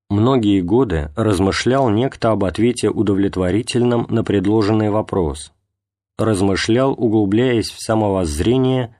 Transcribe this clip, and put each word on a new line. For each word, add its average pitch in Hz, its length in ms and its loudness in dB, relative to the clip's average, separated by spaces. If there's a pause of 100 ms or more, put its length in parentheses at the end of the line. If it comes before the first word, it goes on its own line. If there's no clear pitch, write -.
Многие 104 520 2
годы 87 560 0
размышлял 110 720 0
некто 117 400 -2
об 101 140 0
ответе 107 440 0
удовлетворительном 101 1200 0
на 110 140 0
предложенный 107 680 0
вопрос. 98 600 -4 (680)
Размышлял, 110 760 0
углубляясь 110 800 0
в - 120 -16
самовоззрение 107 1160 0